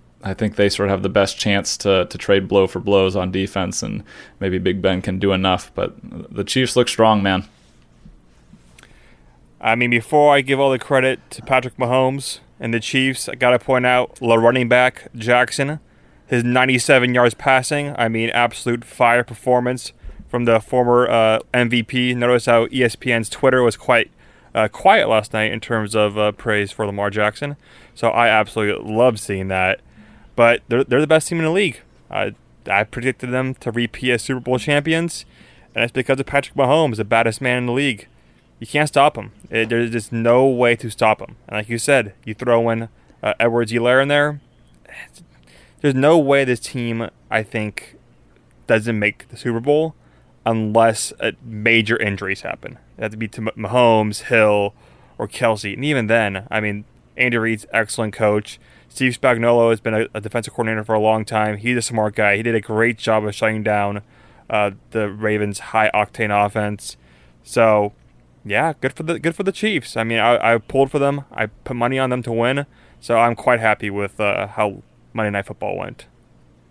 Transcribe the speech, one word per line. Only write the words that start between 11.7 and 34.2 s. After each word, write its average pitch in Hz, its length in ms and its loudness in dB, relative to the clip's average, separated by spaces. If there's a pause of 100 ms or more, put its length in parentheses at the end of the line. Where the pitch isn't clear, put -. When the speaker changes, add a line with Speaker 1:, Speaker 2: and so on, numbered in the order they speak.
Speaker 2:
Mahomes 131 640 -2 (200)
and 117 140 -4
the 117 60 0
Chiefs, 131 480 -2
I - 60 -10
gotta 123 240 4
point 127 280 0
out 123 300 0
the 117 220 4
running 120 300 4
back, 123 460 2
Jackson, 127 680 0 (460)
his 120 180 0
ninety-seven 127 680 2
yards 123 200 4
passing. 143 640 0
I 113 120 -2
mean, 113 220 -2
absolute 120 540 -2
fire 120 400 2
performance 123 680 -2 (360)
from 120 160 -4
the 113 160 4
former, 120 480 2
uh, 113 300 2 (160)
M 120 160 2
V 120 120 0
P. 123 320 -2
Notice 123 320 2
how 117 240 4
E 127 120 0
S 117 140 0
P 123 160 -4
N's 113 160 -2
Twitter 127 340 2
was 117 140 2
quite, 117 340 0 (440)
uh, 110 140 0
quiet 196 400 2
last 110 240 0
night 107 200 -2
in 110 80 -6
terms 107 340 -4
of, 104 240 2
uh, 107 140 2
praise 104 380 -4
for - 140 -6
Lamar 101 260 -4
Jackson. 107 460 -4 (380)
So 117 160 0
I 117 180 2
absolutely 107 640 0
love 113 260 2
seeing 95 300 -8
that. 92 320 -2 (560)
But 117 320 4
they're, 127 160 0
they're 127 160 2
the 156 60 0
best 160 220 2
team 170 100 -4
in 160 80 -2
the 156 40 0
league. 180 300 -2 (300)
I, 101 240 -6 (360)
I 101 140 2
predicted 127 460 -6
them 131 240 -4
to - 160 -8
repeat 120 420 -4
as 117 100 0